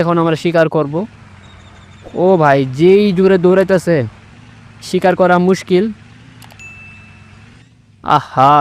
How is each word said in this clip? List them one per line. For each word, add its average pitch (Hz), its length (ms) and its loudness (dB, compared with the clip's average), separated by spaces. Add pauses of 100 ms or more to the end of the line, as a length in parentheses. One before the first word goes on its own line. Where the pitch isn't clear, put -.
এখন 170 220 -2
আমরা 165 200 -2
শিকার 165 320 0
করব। 147 180 -4 (1300)
ও 180 40 2 (140)
ভাই, 139 180 2 (180)
যেই 190 280 4 (120)
জোরে 190 280 2
দৌড়াইতেছে, 180 520 0 (920)
শিকার 185 340 0
করা 180 140 2 (120)
মুশকিল। 185 380 0 (2250)
আহা, 139 580 0